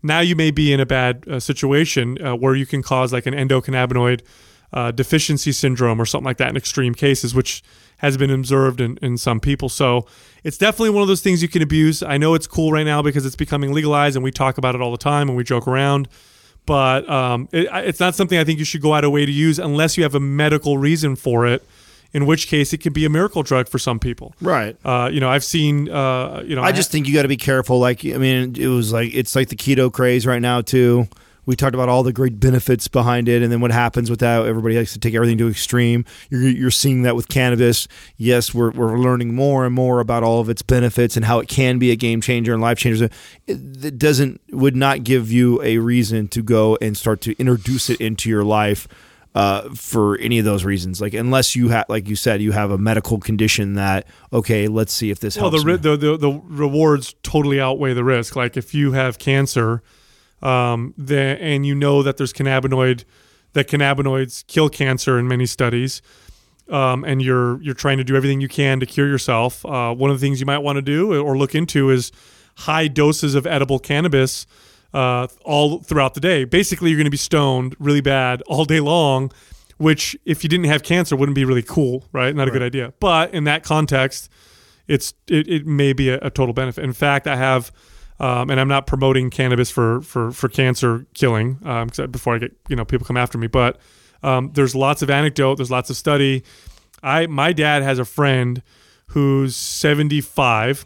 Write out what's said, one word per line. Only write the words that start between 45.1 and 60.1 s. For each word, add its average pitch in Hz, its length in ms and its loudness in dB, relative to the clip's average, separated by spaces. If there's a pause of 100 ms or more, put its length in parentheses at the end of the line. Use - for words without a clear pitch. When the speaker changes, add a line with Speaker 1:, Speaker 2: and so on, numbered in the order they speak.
Speaker 2:
you 120 320 4
a 113 160 2
reason 113 500 0
to 117 140 -4
go 110 380 4
and 107 140 -2
start 110 260 -2
to 113 180 -6
introduce 123 500 0
it 120 100 0
into 110 300 -4
your 107 140 0
life, 104 440 0 (460)
uh, 101 400 0
for 104 460 0
any 117 200 0
of 107 60 0
those 101 200 0
reasons. 92 360 -4
Like, 101 140 -6
unless 127 400 0
you 120 160 2
ha-, 113 180 0
like 107 180 -4
you 104 80 -4
said, 104 260 0
you 104 100 0
have 104 180 0
a 101 80 -2
medical 107 420 0
condition 104 540 -2
that, 98 320 -2 (280)
okay, 110 340 0
let's 110 260 -2
see 110 180 -2
if 98 80 -6
this 101 180 -6
Speaker 1:
Well, 202 120 0
Speaker 2:
helps 156 140 0
Speaker 1:
the 147 40 0
re-, 170 60 2
Speaker 2:
me. 185 60 0
Speaker 1:
the, 151 180 2
the, 151 200 0
the 147 280 0
rewards 147 760 0
totally 143 360 0
outweigh 135 340 -2
the 123 100 -2
risk. 123 320 0
Like, 123 220 -4
if - 160 -10
you 143 200 2
have 131 260 -2
cancer, 127 640 0 (600)